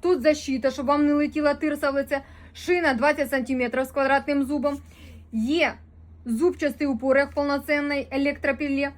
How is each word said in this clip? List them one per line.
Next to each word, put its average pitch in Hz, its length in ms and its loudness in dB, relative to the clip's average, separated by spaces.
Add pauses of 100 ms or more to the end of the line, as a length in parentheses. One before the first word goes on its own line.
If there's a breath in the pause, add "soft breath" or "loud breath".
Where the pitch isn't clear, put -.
Тут 349 220 2
защита, 277 480 2
щоб 254 160 -6
вам 294 200 4
не 294 60 4
летіла 294 420 2
тирса 294 360 -2
в 269 40 -4
лице. 277 260 -2 (340 loud breath)
Шина 339 400 0
двадцять 294 360 0
сантиметрів 254 540 -2
з 262 60 -10
квадратним 277 520 0
зубом. 285 360 -2 (540 loud breath)
Є 254 420 0 (500)
зубчастий 294 600 0
упор, 262 300 2
як 277 140 2
повноцінний 285 800 -2
електропілі. 277 880 -2